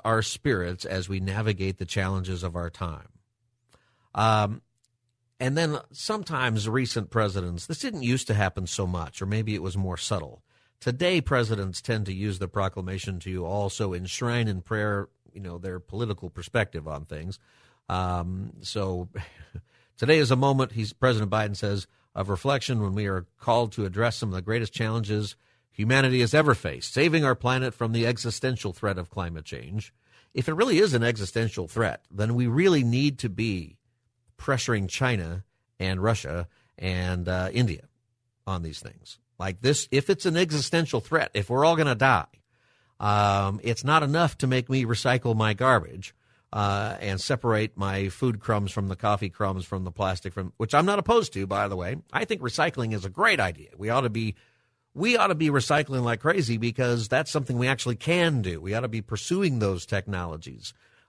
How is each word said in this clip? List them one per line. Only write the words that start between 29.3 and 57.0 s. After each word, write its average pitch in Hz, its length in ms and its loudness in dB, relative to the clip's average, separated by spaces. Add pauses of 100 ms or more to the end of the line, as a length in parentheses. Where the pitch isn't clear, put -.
change." 76 480 -8 (400)
If - 140 -2
it 160 60 0
really 202 260 4
is 196 140 6
an 117 100 4
existential 110 640 -2
threat, 98 440 -2
then 107 240 0
we 123 120 2
really 151 360 4
need 127 360 2
to 120 100 -4
be 92 480 -4 (600)
pressuring 113 520 -2
China 98 540 -2 (360)
and 95 220 -2
Russia 87 460 -2 (300)
and, 90 500 -2
uh, 92 240 -2
India 113 340 0 (600)
on 92 160 -4
these 80 180 -10
things. - 380 -18 (220)
Like 95 220 -6
this, 139 300 2
if 139 180 2
it's 190 160 0
an 165 100 2
existential 156 640 2
threat, - 360 0
if 101 120 0
we're 131 160 4
all 165 120 6
gonna 151 180 4
die, 113 320 4 (760)
um, 101 640 4
it's 113 200 -2
not 156 180 4
enough 156 380 2
to 139 80 0
make 127 200 2
me 131 160 0
recycle 120 520 2
my 110 180 2
garbage, 104 640 2 (360)
uh, 101 480 0
and 95 220 -4
separate 110 560 0
my 98 320 -2
food 113 300 -2
crumbs 104 320 0
from 98 160 -2
the 95 80 -4
coffee 104 340 0
crumbs 95 340 -4
from 95 200 -6
the 90 80 -6
plastic 95 420 -2
from, 90 240 -8
which 110 160 -2
I'm 156 140 4
not 202 100 2
opposed 214 360 2
to, 98 120 -4
by 98 220 0
the 98 80 -4
way. 92 220 -4 (140)
I 180 140 -2
think 208 160 -4
recycling 127 540 -2
is 95 100 -6
a 98 40 -8
great 185 300 2
idea. 82 380 -2
We 101 120 -4
ought 123 120 2
to 123 80 0
be, 110 240 -2 (600)
we 226 220 2
ought 196 100 4
to 185 80 0
be 151 140 2
recycling 139 520 2
like 117 200 0
crazy 143 360 2
because 117 500 0